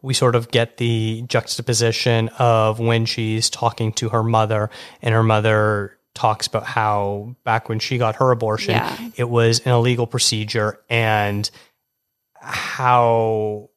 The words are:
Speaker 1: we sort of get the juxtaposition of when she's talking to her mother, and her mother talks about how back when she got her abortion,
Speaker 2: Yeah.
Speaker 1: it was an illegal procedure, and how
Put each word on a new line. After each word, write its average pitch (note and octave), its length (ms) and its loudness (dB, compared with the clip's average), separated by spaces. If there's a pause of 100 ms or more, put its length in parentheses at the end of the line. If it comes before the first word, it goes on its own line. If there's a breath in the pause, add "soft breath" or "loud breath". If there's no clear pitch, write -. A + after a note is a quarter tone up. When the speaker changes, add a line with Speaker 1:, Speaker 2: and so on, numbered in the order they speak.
Speaker 1:
we C3 100 -4
sort B2 220 2
of A#2 160 0
get A#2 260 0
the A2+ 500 -2
juxtaposition A#2 1080 0
of A2+ 420 2
when A#2 260 2
she's A2 440 -2
talking A#2 440 -2
to A2 160 -4
her A2+ 140 0
mother, A2 460 0 (320 loud breath)
and A2+ 140 0
her A2+ 80 4
mother G#2+ 760 2 (160)
talks - 320 0
about - 180 -4
how G#2 800 -2
back A2+ 260 -2
when A2 100 -2
she - 180 -4
got A2+ 200 0
her C3 120 2
abortion, A2 460 0
Speaker 2:
Yeah. - 200 -2 (200)
Speaker 1:
it A#2+ 120 -4
was A#2 340 2
an B2+ 100 -2
illegal A#2+ 340 2
procedure, A2 760 -2 (120)
and G#2 580 0 (840 loud breath)
how A2+ 1400 0